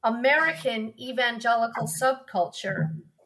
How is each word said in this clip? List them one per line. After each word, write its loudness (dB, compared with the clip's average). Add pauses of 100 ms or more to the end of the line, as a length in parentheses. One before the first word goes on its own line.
American 2
evangelical 0
subculture. -2 (360)